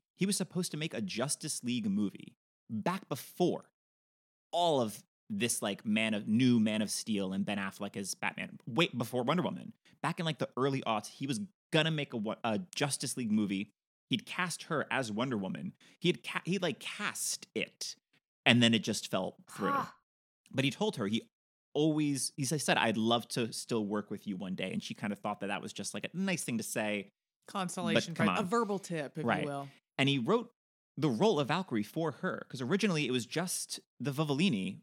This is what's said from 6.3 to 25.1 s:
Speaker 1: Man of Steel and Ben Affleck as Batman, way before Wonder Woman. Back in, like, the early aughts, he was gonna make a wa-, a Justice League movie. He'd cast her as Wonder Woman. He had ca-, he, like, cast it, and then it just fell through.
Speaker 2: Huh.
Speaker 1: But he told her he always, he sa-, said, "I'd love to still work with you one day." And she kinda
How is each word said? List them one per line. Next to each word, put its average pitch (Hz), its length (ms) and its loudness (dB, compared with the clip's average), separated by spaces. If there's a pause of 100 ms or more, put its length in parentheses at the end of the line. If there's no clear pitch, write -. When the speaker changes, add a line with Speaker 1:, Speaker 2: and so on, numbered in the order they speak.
Speaker 1:
Man 107 240 2
of 104 80 -2
Steel 98 420 -2
and 98 120 0
Ben 101 140 -2
Affleck 101 380 -6
as 101 200 -6
Batman, - 500 -6
way 156 220 4
before 123 340 -2
Wonder 147 220 2
Woman. - 300 -6 (280)
Back 151 160 -2
in, 170 80 -2
like, 156 120 -2
the 131 180 -2
early 135 260 2
aughts, 110 240 0
he - 200 -8
was 123 140 0 (300)
gonna 160 220 4
make 147 200 -4
a 127 40 -4
wa-, 107 260 -2
a 110 160 2 (160)
Justice 139 420 -2
League 120 140 -2
movie. 104 400 2 (380)
He'd - 180 -2
cast - 380 -6
her 143 260 -2
as 123 220 -2
Wonder 120 260 0
Woman. 92 340 -6 (280)
He 170 80 2
had 151 160 0
ca-, - 200 -6
he, 190 140 -2
like, 185 220 -2
cast - 760 -6
it, - 400 -6 (500)
and 120 160 6
then 117 140 6
it 104 80 2
just - 260 -4
fell 92 280 -2 (120)
through. 208 220 -2
Speaker 2:
Huh. 277 160 0 (640)
Speaker 1:
But 135 140 0
he 135 80 2
told 214 240 -2
her 104 100 0
he 110 240 -2 (440)
always, 151 600 2
he 147 80 -2
sa-, 151 140 0
said, - 180 2
"I'd 110 200 4
love 113 320 4
to 117 240 -2
still 110 340 -2
work 104 240 -2
with 101 160 -10
you 98 100 -4
one 95 200 -6
day." 92 160 -4
And 101 100 -4
she - 120 -8
kinda 104 200 -4